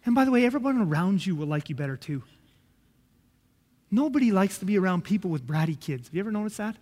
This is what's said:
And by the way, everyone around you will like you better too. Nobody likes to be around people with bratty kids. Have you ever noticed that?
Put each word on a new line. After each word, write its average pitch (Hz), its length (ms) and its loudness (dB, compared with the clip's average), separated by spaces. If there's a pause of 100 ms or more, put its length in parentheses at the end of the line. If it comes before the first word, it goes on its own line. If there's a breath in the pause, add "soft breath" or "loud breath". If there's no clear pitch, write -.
And 240 80 2
by 262 100 6
the 262 60 4
way, 247 160 4
everyone 254 340 0
around 175 460 2
you 185 100 -2
will 151 120 -4
like 147 220 -2
you 151 60 -6
better 135 220 -6
too. 139 240 -8 (1700)
Nobody 262 420 2
likes 196 280 2
to 190 60 -8
be 202 120 2
around 180 260 2
people 190 280 -2
with 131 160 -4
bratty 156 320 0
kids. 127 300 -8
Have - 40 -18
you 170 60 -4
ever 214 120 -6
noticed 214 260 -6
that? 220 240 -6